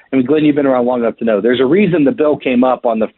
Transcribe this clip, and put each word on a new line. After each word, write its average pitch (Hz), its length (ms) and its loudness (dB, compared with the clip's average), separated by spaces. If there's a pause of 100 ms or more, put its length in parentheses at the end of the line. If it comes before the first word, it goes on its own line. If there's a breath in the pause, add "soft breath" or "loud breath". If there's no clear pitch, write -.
(120)
I 135 40 -2
mean, 127 100 0
Glenn, 151 180 0
you've 147 120 2
been 143 100 0
around 127 200 0
long 123 140 -2
enough 113 180 -4
to 120 60 -8
know 107 160 0
there's 120 200 0
a 131 60 2
reason 170 380 2
the 131 80 2
bill 151 240 -2
came 127 280 0
up 127 220 -2
on 113 120 -2
the 110 200 -2